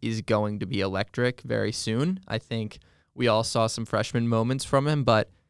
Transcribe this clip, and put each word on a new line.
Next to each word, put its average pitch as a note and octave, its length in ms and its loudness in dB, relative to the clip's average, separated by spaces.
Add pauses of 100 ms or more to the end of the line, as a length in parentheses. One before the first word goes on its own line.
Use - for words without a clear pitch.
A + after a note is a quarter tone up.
is A2+ 200 -2
going G#2 380 0
to G2 60 -6
be F#2+ 160 -2
electric G2+ 640 -2
very A2 280 -2
soon. D3 560 -2
I A2 120 -4
think A2 400 -6 (360)
we A#2+ 140 2
all A2 160 4
saw A2+ 220 2
some A2+ 180 -6
freshman A#2 420 0
moments A#2 380 0
from C#3 200 2
him, D3 200 0
but A2 260 4 (180)